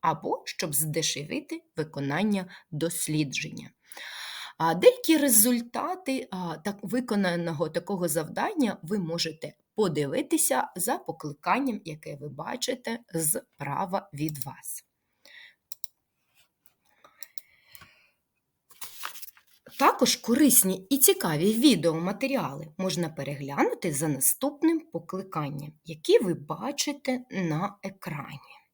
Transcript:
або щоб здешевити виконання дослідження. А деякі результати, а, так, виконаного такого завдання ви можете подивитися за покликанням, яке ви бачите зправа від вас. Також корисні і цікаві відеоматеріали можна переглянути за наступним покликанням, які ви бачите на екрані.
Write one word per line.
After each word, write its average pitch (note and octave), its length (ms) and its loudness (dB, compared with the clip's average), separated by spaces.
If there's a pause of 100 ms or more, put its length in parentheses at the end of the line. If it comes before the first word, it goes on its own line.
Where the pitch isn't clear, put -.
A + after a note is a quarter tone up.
або D#3+ 440 -2
щоб - 280 -6
здешевити D#3 880 -2 (120)
виконання D#3+ 680 0 (260)
дослідження. D3+ 960 -2 (920)
А E3 100 4
деякі B3 440 6
результати, C4 1120 2
а, F3 260 -6
так, G3 240 -6
виконаного F3 880 0
такого F3 380 -2
завдання G3+ 760 0
ви G3 180 -2
можете D#3+ 540 -4 (220)
подивитися F#3+ 1000 2
за F#3+ 220 -2
покликанням, G3+ 880 -4
яке D3+ 300 -10
ви C#3+ 140 -12
бачите A3+ 720 -6 (140)
зправа E3 1000 -4
від D3 320 -6
вас. - 400 -14 (4000)
Також C4 360 6
корисні A3+ 760 4
і C#4 80 4
цікаві G#3 560 4
відеоматеріали F3+ 1120 2 (100)
можна F3+ 320 -2
переглянути C#3+ 840 -2
за C#3+ 140 0
наступним C#4+ 720 2
покликанням, D3+ 960 -8 (120)
які E3 340 2
ви F#3 140 0
бачите B3+ 880 -4 (120)
на F3 520 -2
екрані. - 800 -12 (120)